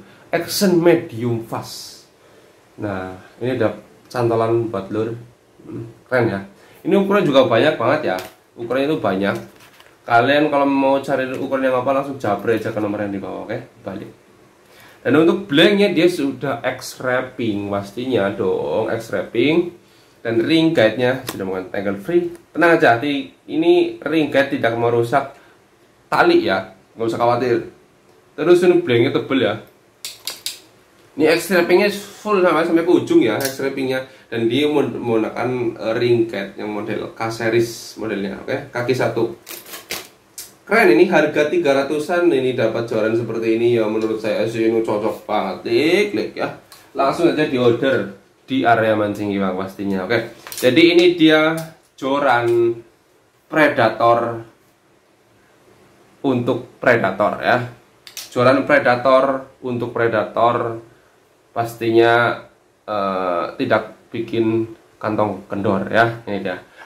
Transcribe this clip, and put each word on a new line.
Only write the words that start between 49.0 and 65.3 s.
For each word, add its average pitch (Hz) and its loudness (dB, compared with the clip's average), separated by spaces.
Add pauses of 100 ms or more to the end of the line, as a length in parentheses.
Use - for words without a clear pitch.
Iwak 95 -2
pastinya, 95 -4
oke? 120 -2 (240)
Jadi 165 4
ini 170 6 (140)
dia 156 4 (480)
joran 120 2 (800)
Predator 117 2 (1800)
untuk 123 -2
Predator 104 0 (100)
ya. 120 0 (640)
Joran 127 2
Predator 131 2
untuk 120 -6
Predator 117 -2 (720)
pastinya, 117 2 (400)
eh, 92 -2 (140)
tidak 120 -2 (120)
bikin 113 -2 (320)
kantong 107 -4